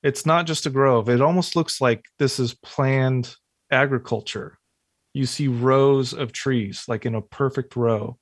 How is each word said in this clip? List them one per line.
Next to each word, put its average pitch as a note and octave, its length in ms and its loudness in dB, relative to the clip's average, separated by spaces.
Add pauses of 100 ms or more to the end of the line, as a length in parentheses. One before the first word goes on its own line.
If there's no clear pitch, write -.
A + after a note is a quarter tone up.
It's C3+ 220 -2
not E3 200 2
just D#3+ 220 -4
a - 20 -2
grove. C3 400 4
It A#2+ 120 4
almost E3+ 340 2
looks E3 260 -2
like A#2+ 240 0 (140)
this C3+ 200 0
is A#2+ 140 -2
planned C3 800 -2 (360)
agriculture. C3 840 -2 (560)
You C3+ 120 -2
see C#3+ 220 -4
rows C3 680 4
of C3 180 -6
trees, A2+ 560 -4
like A2+ 180 -6
in A2+ 100 -2
a A2 60 -4
perfect - 540 -6
row. A#2 460 -2